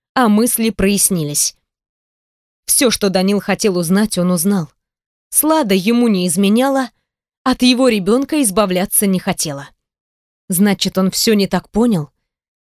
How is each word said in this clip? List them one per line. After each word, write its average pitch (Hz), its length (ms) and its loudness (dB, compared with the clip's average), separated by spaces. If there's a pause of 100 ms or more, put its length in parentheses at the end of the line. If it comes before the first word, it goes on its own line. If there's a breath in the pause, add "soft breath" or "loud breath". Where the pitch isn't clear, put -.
(140)
а 247 160 2
мысли 226 420 2
прояснились. 190 840 -2 (1080)
Все, - 240 2
что 208 200 -2
Данил 190 300 0
хотел 185 380 -2
узнать, 190 400 0
он 180 140 0
узнал. 180 400 -2 (580)
Слада 302 460 0
ему 233 320 0
не 185 200 0
изменяла, 226 640 0 (540)
от 254 180 -2
его 254 280 4
ребенка 240 520 0
избавляться 196 640 0
не 190 140 2
хотела. - 500 -6 (800)
Значит, 190 480 0
он 190 140 2
все - 240 0
не 196 120 2
так 180 220 -4
понял. 208 400 0 (640)